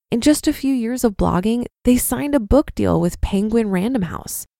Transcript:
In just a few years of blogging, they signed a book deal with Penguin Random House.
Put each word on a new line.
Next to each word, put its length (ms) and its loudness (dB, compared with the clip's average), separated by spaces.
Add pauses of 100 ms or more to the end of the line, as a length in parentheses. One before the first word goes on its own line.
(100)
In 120 -2
just 260 2
a 60 0
few 180 -2
years 320 -2
of 140 0
blogging, 480 0 (180)
they 140 4
signed 360 -2
a 60 2
book 340 2
deal 240 2
with 220 -2
Penguin 480 0
Random 340 -2
House. 440 -8 (140)